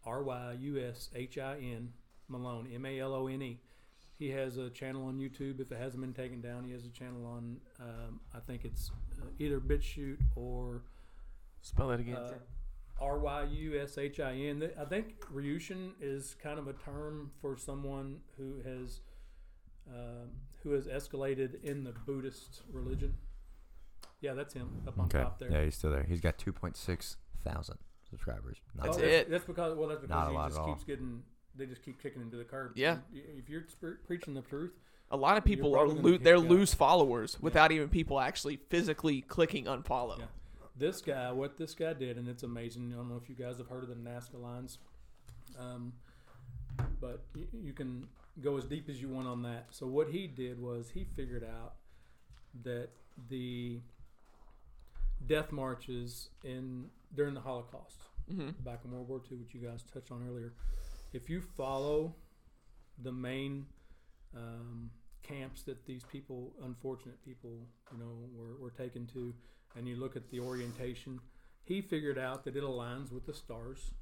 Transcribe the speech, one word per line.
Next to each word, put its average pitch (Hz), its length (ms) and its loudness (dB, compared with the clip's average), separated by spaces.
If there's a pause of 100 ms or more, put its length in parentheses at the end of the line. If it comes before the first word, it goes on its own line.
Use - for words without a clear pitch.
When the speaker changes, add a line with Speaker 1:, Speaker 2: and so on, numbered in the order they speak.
Speaker 1:
R 123 180 -2
Y 123 380 -4
U 139 180 -2
S 123 360 -4
H 127 240 -6
I 135 200 -4
N 120 340 -6 (360)
Malone, 123 440 -6
M 123 120 -6
A 135 160 -4
L 135 140 -2
O 131 120 0
N 131 160 -2
E. 120 180 -8 (580)
He 147 120 -2
has 131 260 -2
a 127 140 -4
channel 131 360 -6
on 131 120 -4
YouTube. 135 420 -4
If 131 120 -6
it 117 60 -6
hasn't 127 220 -4
been 131 120 -4
taken 123 280 -6
down, 120 240 -6
he 123 80 -6
has 120 120 -10
a 120 60 -12
channel 123 360 -10
on, 120 300 -6 (240)
um, 113 400 -8 (140)
I 120 60 -10
think 123 240 -6
it's, - 260 0 (300)
uh, - 40 -4 (140)
either 143 200 2
BitChute 139 600 4 (180)
or 123 460 -2 (800)
Speaker 2:
Spell - 260 6
that 120 120 6
again, 120 160 0
Speaker 1:
uh, 120 120 -6
Speaker 2:
Tim. 127 100 -8 (600)
Speaker 1:
R 143 180 2
Y 147 320 2
U 147 300 0
S 139 180 -4
H 143 220 -2
I 135 140 2
N. 143 260 0
Th-, 156 180 -2
I 147 60 -4
think 202 360 -2 (120)
Ryushin 165 680 -2
is 139 420 -4
kind 151 160 -4
of 143 100 -6
a 139 40 -6
term 147 680 -6
for 135 160 -2
someone 139 640 -4 (180)
who 135 280 -6
has, 127 360 -6 (880)
um, 120 420 -10 (320)
who 147 100 0
has 135 140 4
escalated 135 760 -2
in 143 200 -2
the 123 80 -6
Buddhist 131 680 -6 (100)
religion. 127 420 2 (1080)
Yeah, 139 140 -2
that's 143 200 -6
him - 320 -4
up - 120 -2
on 92 80 6
Speaker 3:
Okay. 69 160 8
Speaker 1:
top - 180 4
there. - 100 -2
Speaker 3:
Yeah, 76 140 8
he's 76 120 4
still - 140 4
there. 69 140 6
He's 85 160 4
got 82 180 6
two - 140 0
point - 240 -4
six - 400 -2 (280)
thousand - 340 -2 (300)
subscribers. - 500 -4 (180)
Not 123 100 -4
Speaker 4:
That's 165 120 4
Speaker 1:
Oh, - 20 4
Speaker 3:
bad. - 80 6
Speaker 4:
it. 160 80 10
Speaker 1:
that's, 160 140 6
that's 170 160 2
because, 170 300 0
well, 151 120 2
that's 151 120 -2
because 135 140 -2
Speaker 3:
Not 80 140 4
a - 20 2
Speaker 1:
he 78 60 2
Speaker 3:
lot 76 120 2
Speaker 1:
just 73 100 -2
Speaker 3:
at 78 40 0
all. 78 120 0
Speaker 1:
keeps - 100 -10
getting, 123 380 -6 (340)
they 135 100 -6
just 127 160 -12
keep 131 200 -12
kicking 123 200 -6
him 113 80 -8
to 120 60 -10
the 120 80 -8
curb. 127 320 -8
Speaker 4:
Yeah. 151 220 4 (140)
Speaker 1:
Y-, 139 100 -12 (160)
if 117 100 -14
you're 160 220 -6
sp-, - 360 -10
preaching 170 280 -4
the 135 80 -4
truth, 151 300 -4 (380)
Speaker 4:
A - 60 2
lot 143 200 8
of 214 100 4
Speaker 1:
you're 208 100 8
Speaker 4:
people 139 180 6
are 135 120 10
Speaker 1:
probably 151 100 6
gonna 160 120 10
Speaker 4:
lo-, 180 100 12
they're 165 180 12
Speaker 1:
kick 170 80 10
out. 165 60 8
Speaker 4:
loose 190 240 12
followers 135 600 8
Speaker 1:
Yeah. - 100 -6
Speaker 4:
without 160 280 10
even 151 160 4
people 156 320 6
actually 139 360 0 (120)
physically 160 540 4
clicking 156 420 4
unfollow. 123 540 0
Speaker 1:
Yeah. 117 60 -6 (520)
This 156 260 0
guy, 127 300 0
what 139 260 -2
this 160 160 -4
guy 165 180 0
did, 127 240 -2
and 120 120 -4
it's 120 160 -8
amazing. 120 480 -6
I 120 40 -6
don't 120 120 -6
know 120 140 -6
if 120 60 -16
you 135 60 -12
guys 123 240 -6
have 123 100 -8
heard 127 140 -8
of 123 80 -8
the 123 40 -8
Nazca 120 460 -10
lines, 120 380 -8 (800)
um, 123 340 -8 (1080)
but 123 240 -6 (100)
y-, - 80 -8 (100)
you 190 220 -8
can 127 320 -6 (340)
go 139 160 2
as 127 80 -2
deep 147 240 -6
as 135 120 -6
you 135 80 -4
want 131 200 -4
on 120 140 -2
that. 120 280 -6
So - 160 -8
what 147 220 4
he 180 180 -2
did 123 340 -6
was 120 300 -4
he - 140 -2 (100)
figured 120 300 -2
out 113 300 -8 (880)
that 120 260 -4 (400)
the 123 520 -4 (1500)
death 151 260 4
marches 123 800 -4 (120)
in, 127 440 -8 (280)
during 143 200 2
the 131 60 -8
Holocaust, 123 560 -8 (340)
Speaker 4:
Mm-hmm. 160 200 -2 (140)
Speaker 1:
back 120 200 -8
in 123 80 -10
World 123 160 -8
War 131 120 -4
Two, 127 160 -12
which 120 160 -12
you 123 80 -12
guys 117 220 -8 (100)
touched 131 200 -12
on 123 140 -8
earlier, 120 280 -8 (580)
if 120 160 -8
you 170 120 0
follow 147 760 0 (880)
the 127 100 -6
main, 135 540 -4 (680)
um, 117 560 -10 (340)
camps 135 400 -10
that 131 220 -8
these 127 180 -10
people, 131 480 -10 (100)
unfortunate 127 640 -8
people, 117 420 -14 (260)
you 117 60 -12
know, 117 140 -10 (220)
were, 117 240 -12
were 127 120 -10
taken 120 380 -8
to, 123 260 -6 (420)
and 120 120 -6
you 120 80 -6
look 131 180 -6
at 110 160 -10
the 127 80 -6
orientation, 123 800 -6 (460)
he 196 180 0
figured 151 340 0
out 131 280 -4
that 131 120 -4
it 139 60 0
aligns 127 500 -4
with 127 140 -8
the 143 80 -6
stars 120 560 -8 (120)